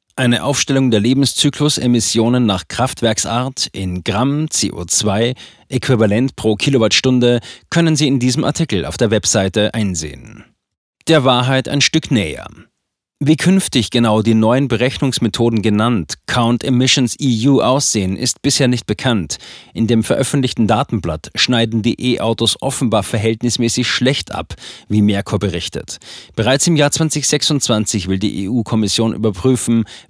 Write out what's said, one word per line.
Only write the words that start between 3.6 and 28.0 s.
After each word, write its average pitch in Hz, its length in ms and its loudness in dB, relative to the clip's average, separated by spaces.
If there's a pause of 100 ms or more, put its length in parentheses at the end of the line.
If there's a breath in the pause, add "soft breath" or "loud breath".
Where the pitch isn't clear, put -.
in 90 300 -6
Gramm 139 460 -2
C - 220 -2
O 87 140 -8
zwei 104 500 0 (320 loud breath)
Äquivalent 117 680 2
pro 110 200 0
Kilowattstunde 123 840 2 (280 loud breath)
können 165 260 2
Sie 143 120 2
in 131 120 2
diesem 127 240 2
Artikel 101 420 -2
auf 73 120 -8
der 110 140 2
Webseite 104 640 0
einsehen. 78 720 -6 (640)
Der 156 160 4
Wahrheit 127 460 2
ein 143 120 0
Stück - 280 0
näher. 78 380 -2 (720)
Wie 147 160 4
künftig 175 560 2
genau 110 320 2
die 110 100 2
neuen 117 340 2
Berechnungsmethoden 117 920 0
genannt 107 540 0 (100)
Count 117 380 0
Emissions 127 560 0
E 123 280 0
U 135 140 4
aussehen, 107 560 0
ist - 240 -6
bisher 139 260 2
nicht 123 200 -2
bekannt. 104 500 -2 (380 loud breath)
In 113 100 0
dem 113 180 2
veröffentlichten 127 640 0
Datenblatt 98 720 -2
schneiden 117 480 0
die 120 320 0
E-Autos 113 440 -2
offenbar 117 440 0
verhältnismäßig 113 840 -2
schlecht - 440 -2
ab, - 240 -10 (340 loud breath)
wie 104 140 4
Merkur 101 340 0
berichtet. 85 640 -6 (360 loud breath)
Bereits 131 300 0
im 170 100 2
Jahr 147 140 4
zwanzig 151 380 -2
sechsundzwanzig 110 800 0